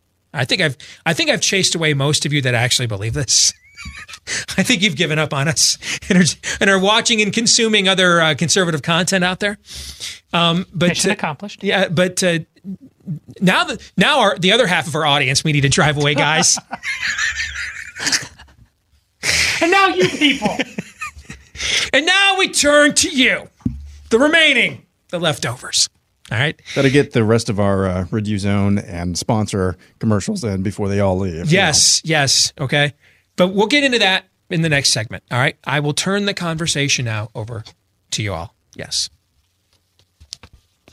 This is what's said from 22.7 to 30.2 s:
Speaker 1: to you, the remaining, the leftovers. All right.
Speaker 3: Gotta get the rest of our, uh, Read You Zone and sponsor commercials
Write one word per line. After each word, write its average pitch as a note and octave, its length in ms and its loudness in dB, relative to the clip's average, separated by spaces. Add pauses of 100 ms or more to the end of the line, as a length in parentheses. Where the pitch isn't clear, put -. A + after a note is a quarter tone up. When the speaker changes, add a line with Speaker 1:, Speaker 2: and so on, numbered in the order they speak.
Speaker 1:
to D#4 140 0
you, B3+ 400 0 (600)
the A3+ 100 4
remaining, C#4 640 2 (220)
the F3+ 100 -6
leftovers. C#3+ 720 -2 (420)
All G#2+ 80 -2
right. D3 220 -2 (160)
Speaker 3:
Gotta C3+ 140 4
get C#3 220 2
the A#2 120 2
rest A2+ 240 2
of G2+ 100 -2
our, G2 300 2
uh, F2+ 240 -2
Read G#2+ 160 -2
You G#2 100 0
Zone G2+ 400 2
and F2 400 -6
sponsor G2+ 580 -2 (220)
commercials A#2+ 460 -2